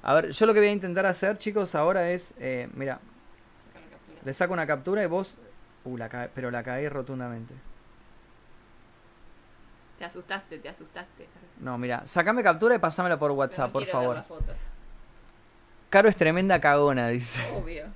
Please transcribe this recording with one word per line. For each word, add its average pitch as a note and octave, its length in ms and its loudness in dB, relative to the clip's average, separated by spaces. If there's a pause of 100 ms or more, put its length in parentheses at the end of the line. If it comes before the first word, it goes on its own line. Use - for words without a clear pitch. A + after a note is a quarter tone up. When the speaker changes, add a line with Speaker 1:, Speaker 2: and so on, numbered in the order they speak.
Speaker 1:
A C3+ 100 2
ver, D#3+ 180 4
yo A3 140 4
lo A3 80 6
que G#3 60 8
voy G#3 80 8
a G#3 60 2
intentar F#3+ 320 -2
hacer, G3 320 0
chicos, G3+ 360 -4
ahora F3 380 2
es, F3 260 -6
eh, B2+ 360 -6
mira, C3+ 220 -6
Speaker 2:
Saca - 840 -20
la - 100 -20
captura. - 360 -20
Speaker 1:
le C3+ 80 -6
saco F3+ 200 0
una E3 140 -2
captura F3 360 0
y - 20 2
vos, F#3 320 -2 (480)
uh, B2+ 100 -8
la A2+ 140 -8
ca-, B2 260 -10
pero B2+ 160 -6
la A#2+ 120 -6
caí C3 260 -6
rotundamente. B2+ 640 -8 (2500)
Speaker 2:
Te - 80 -12
asustaste, F3+ 540 -10
te C#3 100 -14
asustaste. - 580 -18 (320)
Speaker 1:
No, B2+ 180 -8
mira, B2 280 -4
sacame G#3 380 0
captura G#3 320 4
y G3+ 40 0
pasámela E3+ 380 0
por D3 120 2
Speaker 2:
Pero C#3+ 100 0
Speaker 1:
WhatsApp, C3+ 280 0
Speaker 2:
no G2+ 60 -6
Speaker 1:
por C3+ 100 -2
Speaker 2:
quiero C3+ 160 -2
ver B2 60 0
Speaker 1:
favor. B2 120 0
Speaker 2:
la - 60 -12
foto. - 300 -4 (1400)
Speaker 1:
"Caro G3+ 200 8
es G3 60 2
tremenda F3 440 4
cagona", C#3+ 480 4
dice. A#2+ 340 -4 (140)
Speaker 2:
Obvio. E3 300 -8 (100)